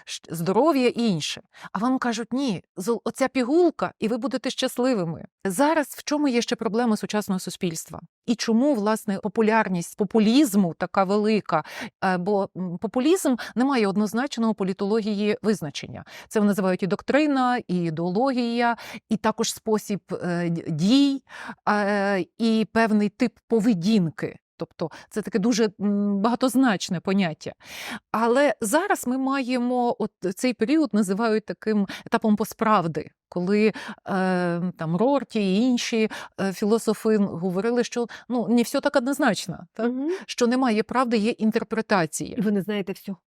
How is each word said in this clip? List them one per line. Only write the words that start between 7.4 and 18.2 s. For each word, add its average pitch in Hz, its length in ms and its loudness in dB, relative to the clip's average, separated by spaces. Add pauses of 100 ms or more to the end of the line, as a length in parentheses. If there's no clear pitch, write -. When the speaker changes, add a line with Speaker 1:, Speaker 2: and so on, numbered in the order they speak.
Speaker 1:
І 240 80 0
чому, 240 400 2
власне, 208 440 -2
популярність 214 800 0
популізму 208 840 4
така 196 260 0
велика? 202 600 0 (400)
Е, 185 140 2
бо, 196 380 0
м, 180 220 -6
популізм 262 580 2 (180)
не 233 100 0
має 262 220 2
однозначного 214 680 0
політології 208 880 -2
визначення. - 600 -4 (240)
Це 220 120 0
називають 196 420 2
і 202 40 2
доктрина, 254 840 0
і 180 80 -2
ідеологія, 233 1000 0 (320)